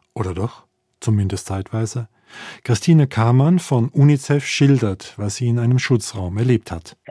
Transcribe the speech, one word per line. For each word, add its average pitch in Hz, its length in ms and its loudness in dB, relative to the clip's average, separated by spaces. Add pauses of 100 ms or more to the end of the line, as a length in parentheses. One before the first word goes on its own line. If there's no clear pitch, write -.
(140)
Oder 92 200 -6
doch? 95 300 -8 (380)
Zumindest 101 460 -2
zeitweise. 110 600 -6 (560)
Christine 147 440 4
Kamann 135 520 2
von 123 300 0
unicef 143 560 2
schildert, 120 720 0
was 104 180 -6
sie 123 140 -2
in 120 100 0
einem 120 200 2
Schutzraum 101 580 -2
erlebt 120 340 0
hat. - 240 -12 (160)